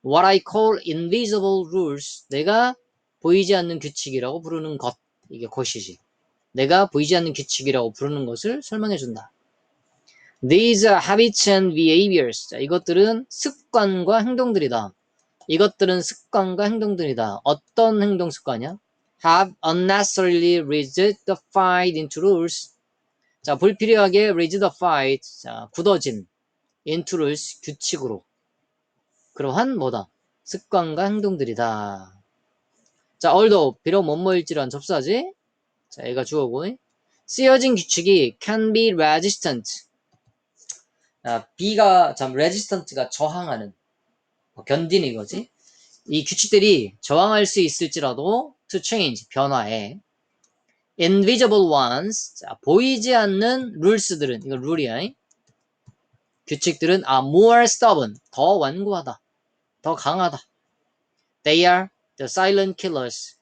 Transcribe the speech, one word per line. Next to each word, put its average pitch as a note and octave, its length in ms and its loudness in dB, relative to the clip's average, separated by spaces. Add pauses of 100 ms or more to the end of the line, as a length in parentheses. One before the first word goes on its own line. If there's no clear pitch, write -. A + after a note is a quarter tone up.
What D#3 220 4
I F#3+ 140 6 (100)
call A3 340 2
invisible F#3+ 840 -2
rules, D#3 600 -6
내가 G#3 440 0 (460)
보이지 F#3 340 2
않는 E3+ 240 -2
규칙이라고 C#3 640 -8
부르는 D#3 360 -10
것. - 180 -6 (320)
이게 A#2 180 -14
것이지. G#2+ 520 -10 (540)
내가 D#3+ 340 2
보이지 D3+ 300 0
않는 E3 180 -2
규칙이라고 C3 580 -4
부르는 C#3+ 340 -6
것을 G#3 360 -8
설명해준다. F3+ 680 -8 (1160)
These G#3+ 400 4
are G3 120 6
habits G#3 480 2
and F#3+ 260 4
behaviors. D#3+ 760 2
자, - 100 -12
이것들은 F3+ 680 0
습관과 G3+ 960 0
행동들이다. G3 680 -2 (540)
이것들은 F#3 560 2
습관과 F#3+ 640 -4
행동들이다. E3+ 800 -4
어떤 G#3+ 580 2
행동 F#3 280 -2
습관이야? C#3 480 -8 (460)
Have F3+ 300 4 (100)
unnecessarily F3+ 920 2
rigidified F3+ 1400 0
into D#3 240 -8
rules. E3+ 520 0 (720)
자, D3 140 -2
불필요하게 G#3 760 2
rigidified, E3 920 0 (200)
자, A2+ 300 -16
굳어진, D3 540 -2 (580)
into E3 340 -6
rules, D3 420 -4
규칙으로. C3 640 -10 (1120)
그러한 G3 420 -2
뭐다? A#2+ 320 -4 (340)
습관과 E3+ 600 -4
행동들이다. A2+ 1160 -6 (960)
자, E3+ 140 2
although, F#3+ 500 4
비록 F#3 220 0
뭐뭐일지란 D#3+ 680 -2
접수하지? E3 600 -4 (560)
자, - 200 -14
얘가 B2+ 160 -6
주어고. C#3 420 -4 (600)
쓰여진 C4 500 4
규칙이 E3+ 680 2
can A3 300 -2
be A3+ 200 2
resistant. D#3 920 -2 (1400)
아, A#2 220 -6 (100)
B가 F#3 600 4
참 C3 160 -6
resistant가 D#3+ 760 -4
저항하는, D3+ 640 -6 (840)
뭐, A2+ 100 -20
견디는 E3 440 0
이거지. A#2 420 -10 (560)
이 D3+ 180 -4
규칙들이 G3 760 2
저항할 G3+ 460 2
수 G3 140 -2
있을지라도 E3 920 -4 (140)
to F#3+ 140 -6
change, D#3+ 460 -4
변화에. A#2 680 -4 (1000)
Invisible G3+ 720 4
ones, C#3+ 640 -2
자, - 280 -18
보이지 A#3+ 520 2
않는 A3 640 0
룰스들은, D#3 640 -2
이거 C3+ 120 -8
룰이야. C3 420 -4 (1500)
규칙들은 E3 600 -2
are C3+ 180 2
more A3+ 380 6
stubborn, D#3+ 520 2 (160)
더 E3 240 2
완고하다, E3 640 -4 (600)
더 D#3+ 140 -4
강하다. D#3+ 460 -2 (1040)
They D#3 160 4
are F3+ 280 4 (280)
the C#3 100 -8
silent G3 500 0
killers. C3+ 640 -8